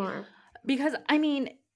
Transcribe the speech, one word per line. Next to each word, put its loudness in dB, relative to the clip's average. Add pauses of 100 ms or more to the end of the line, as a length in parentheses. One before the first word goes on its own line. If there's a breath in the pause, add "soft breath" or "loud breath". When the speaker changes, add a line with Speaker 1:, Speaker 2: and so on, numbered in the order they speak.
Speaker 1:
I, -2
Speaker 2:
more. -8 (380 soft breath)
Speaker 1:
because, 0 (140)
I 4
mean, 0 (260)